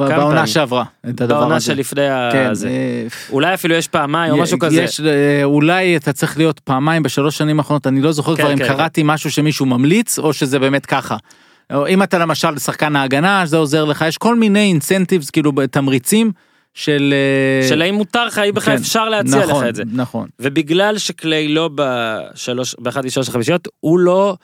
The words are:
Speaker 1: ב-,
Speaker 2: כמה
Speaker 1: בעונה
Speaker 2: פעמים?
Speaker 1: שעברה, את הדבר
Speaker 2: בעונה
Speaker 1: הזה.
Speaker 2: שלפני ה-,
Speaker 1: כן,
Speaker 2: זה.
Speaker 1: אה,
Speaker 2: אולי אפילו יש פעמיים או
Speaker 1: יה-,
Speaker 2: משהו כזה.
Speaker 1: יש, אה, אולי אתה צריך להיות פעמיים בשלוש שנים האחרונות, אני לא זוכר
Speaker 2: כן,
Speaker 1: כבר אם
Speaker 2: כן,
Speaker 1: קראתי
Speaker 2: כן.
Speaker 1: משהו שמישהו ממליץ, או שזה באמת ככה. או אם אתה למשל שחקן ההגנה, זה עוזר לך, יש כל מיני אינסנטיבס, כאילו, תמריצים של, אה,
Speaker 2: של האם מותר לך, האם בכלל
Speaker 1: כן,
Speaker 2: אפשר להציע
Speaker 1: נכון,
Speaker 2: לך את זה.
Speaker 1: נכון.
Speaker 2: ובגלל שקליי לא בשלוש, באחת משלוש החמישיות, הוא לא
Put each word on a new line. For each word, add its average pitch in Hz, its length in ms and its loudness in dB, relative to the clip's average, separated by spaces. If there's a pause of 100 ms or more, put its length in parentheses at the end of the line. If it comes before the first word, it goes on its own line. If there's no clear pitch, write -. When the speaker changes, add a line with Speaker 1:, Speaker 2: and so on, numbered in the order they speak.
Speaker 1:
ב-, - 20 0
Speaker 2:
כמה 147 100 2
Speaker 1:
בעונה 147 160 2
Speaker 2:
פעמים? 147 120 2
Speaker 1:
שעברה, 123 380 0 (240)
את 120 120 -4
הדבר 131 200 0
Speaker 2:
בעונה 156 160 2
Speaker 1:
הזה. - 80 -2
Speaker 2:
שלפני 139 440 -2
ה-, 127 240 -2
Speaker 1:
כן, 135 220 0
Speaker 2:
זה. - 140 -6
Speaker 1:
אה, 123 380 -4 (240)
Speaker 2:
אולי 156 240 0
אפילו 170 200 0
יש 165 140 -2
פעמיים 160 440 0
או 143 40 2
Speaker 1:
יה-, 147 60 4
Speaker 2:
משהו 170 160 0
כזה. 160 240 2
Speaker 1:
יש, - 180 -4
אה, 143 440 2
אולי 165 520 2
אתה 147 160 -2
צריך 151 260 -4
להיות 160 220 0
פעמיים 151 420 0
בשלוש 139 360 0
שנים 151 200 0
האחרונות, 147 280 0
אני 135 160 2
לא 160 100 2
זוכר 151 240 0
Speaker 2:
כן, 151 60 2
Speaker 1:
כבר 147 100 2
אם 139 60 2
Speaker 2:
כן, 131 100 0
Speaker 1:
קראתי 156 320 0
Speaker 2:
כן. 151 60 2
Speaker 1:
משהו 151 240 0
שמישהו 147 360 0
ממליץ, 143 520 2
או 151 140 0
שזה 135 260 0
באמת 135 280 0
ככה. 127 300 -2 (560)
או 143 160 0
אם 190 140 4
אתה 185 160 0
למשל 160 400 0
שחקן 147 380 -2
ההגנה, 160 500 0
זה 151 100 0
עוזר 156 280 2
לך, 147 240 -2
יש 160 100 -6
כל 233 180 2
מיני 208 320 2
אינסנטיבס, 180 640 0
כאילו, 151 220 0 (180)
תמריצים 151 600 0 (420)
של, 143 400 0 (480)
אה, 131 60 2
Speaker 2:
של 151 140 2
האם 190 120 0
מותר 226 320 -2
לך, 208 120 -6
האם 202 160 2
בכלל - 220 0
Speaker 1:
כן, 240 60 -2
Speaker 2:
אפשר 226 260 -2
להציע 208 380 0
Speaker 1:
נכון, 143 180 0
Speaker 2:
לך 120 40 0
את 113 60 -4
זה. 104 80 -6 (100)
Speaker 1:
נכון. 117 360 -6 (120)
Speaker 2:
ובגלל 165 580 0
שקליי 156 500 -4
לא 156 260 0
בשלוש, 123 1040 -4
באחת 127 260 -4
משלוש 127 240 -2
החמישיות, 127 400 -2 (120)
הוא 165 180 4
לא 185 460 2